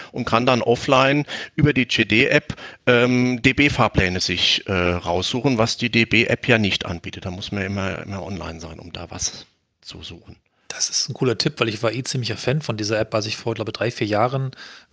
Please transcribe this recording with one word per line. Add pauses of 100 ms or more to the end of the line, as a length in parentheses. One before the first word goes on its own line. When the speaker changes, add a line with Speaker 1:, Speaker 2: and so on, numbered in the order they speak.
(140)
Speaker 1:
und
kann
dann
offline (320)
über
die
C-D-App, (320)
ähm,
D-B-Fahrpläne
sich,
äh,
raussuchen,
was
die
D-B-App
ja
nicht
anbietet.
Da
muss
man
immer,
immer
online
sein,
um
da
was (360)
zu
suchen. (340)
Speaker 2:
Das
ist
ein
cooler
Tipp,
weil
ich
war
eh
ziemlicher
Fan
von
dieser
App,
als
ich
vor,
glaube
ich,
drei,
vier
Jahren
ein (400)